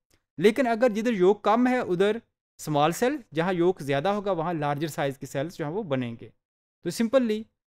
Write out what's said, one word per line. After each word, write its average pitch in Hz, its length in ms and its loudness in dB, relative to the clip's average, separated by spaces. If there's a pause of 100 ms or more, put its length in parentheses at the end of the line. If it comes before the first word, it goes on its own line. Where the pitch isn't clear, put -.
(400)
लेकिन 220 260 4
अगर 233 260 2
जिधर 220 200 -2
yolk 196 240 4 (100)
कम 233 220 4
है, 254 140 0
उधर 202 400 0 (380)
स्मॉल 151 320 2
सेल, 254 320 -2 (100)
जहाँ 170 200 0
yolk 175 280 2
ज़्यादा 143 300 0
होगा, 202 200 -2
वहाँ 170 220 -2
लार्जर 147 340 -2
साइज 143 300 -4
के - 80 -16
सेल्स 147 320 -6
जो 160 80 -4
हैं 147 60 -6
वो 208 120 -4
बनेंगे। 123 500 -4 (500)
तो 170 60 -6
simply 220 540 0 (240)